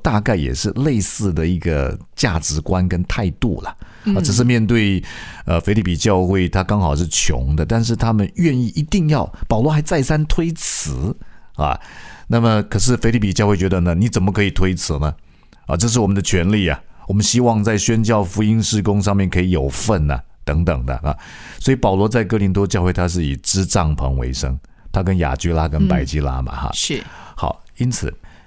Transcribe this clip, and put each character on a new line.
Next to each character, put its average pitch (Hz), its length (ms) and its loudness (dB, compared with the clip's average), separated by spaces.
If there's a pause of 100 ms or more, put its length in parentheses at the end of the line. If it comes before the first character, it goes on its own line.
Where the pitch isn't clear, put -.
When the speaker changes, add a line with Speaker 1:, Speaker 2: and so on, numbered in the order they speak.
Speaker 1:
大 110 180 2
概 104 160 0
也 67 160 0
是 - 200 -4
类 131 280 0
似 95 320 0
的 80 140 0
一 87 120 0
个 71 400 -2 (160)
价 90 240 0
值 76 220 -4
观 92 260 0
跟 87 180 0
态 - 260 -2
度 - 320 -2
啦。 - 120 -10 (300)
Speaker 2:
嗯。 202 100 2
Speaker 1:
啊， 196 60 0
只 156 140 0
是 120 100 2
面 120 220 2
对， 104 360 2 (440)
呃， 85 120 2
腓 98 140 0
立 104 100 2
比 87 140 0
教 92 300 2
会， 92 200 2
他 95 160 0
刚 104 160 0
好 82 160 2
是 82 120 0
穷 73 500 0
的， 80 80 0
但 117 180 0
是 117 140 0
他 117 160 0
们 107 220 2
愿 165 200 2
意 123 200 0
一 151 80 -2
定 156 260 0
要， 143 160 2 (240)
保 110 140 2
罗 151 100 2
还 151 80 2
再 151 220 0
三 151 240 2
推 165 260 2
辞 151 640 -2 (380)
啊。 73 260 -2 (460)
那 117 120 2
么， 110 260 4
可 - 140 -2
是 101 200 4
腓 113 120 2
立 117 80 2
比 104 140 0
教 101 160 2
会 104 80 4
觉 90 140 0
得 92 100 0
呢 85 160 2
，“你 101 100 2
怎 104 160 0
么 98 80 2
可 104 120 0
以 98 80 2
推 95 240 2
辞 76 240 -4
呢？ 73 160 -2 (500)
啊， - 100 -4
这 87 140 2
是 117 100 2
我 107 80 2
们 98 80 2
的 98 60 0
权 92 320 2
利 101 160 2
啊， 71 100 -2 (300)
我 95 60 -2
们 104 80 2
希 - 180 2
望 113 240 2
在 110 140 2
宣 113 260 2
教 107 180 2
福 95 200 -2
音 110 200 4
事 104 200 0
工 101 180 2
上 101 160 2
面 98 100 2
可 90 140 0
以 92 120 2
有 69 180 0
份 76 400 0
啊， 65 120 -2 (220)
等 73 180 0
等 76 220 0
的 65 120 -4
啊。” 71 200 -4 (420)
所 - 140 2
以 131 40 2
保 101 200 2
罗 101 100 4
在 113 160 2
哥 104 140 0
林 98 160 2
多 101 140 2
教 90 160 0
会， 90 100 2
他 90 160 0
是 87 160 -2
以 69 120 -2
支 - 280 0
帐 82 320 0
篷 65 200 -2
为 64 140 -4
生。 65 300 -4 (340)
他 95 80 0
跟 92 160 2
雅 67 180 0
居 85 160 -2
拉 80 160 0
跟 76 180 2
白 - 180 2
基 73 160 -2
拉 127 200 -2
嘛， 123 140 -6
Speaker 2:
嗯， - 20 -10
Speaker 1:
哈。 - 160 -6
Speaker 2:
是。 - 320 -4 (320)
Speaker 1:
好， - 260 -4 (140)
因 123 140 0
此 - 240 -4 (320)